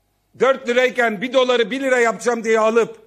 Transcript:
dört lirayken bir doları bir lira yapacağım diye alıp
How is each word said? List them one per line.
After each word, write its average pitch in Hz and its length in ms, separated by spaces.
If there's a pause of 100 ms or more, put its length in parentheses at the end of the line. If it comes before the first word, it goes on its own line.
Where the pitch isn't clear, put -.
(400)
dört 240 280
lirayken 240 540
bir 247 100
doları 247 380
bir 262 100
lira 262 180
yapacağım 233 460
diye 226 160
alıp 220 460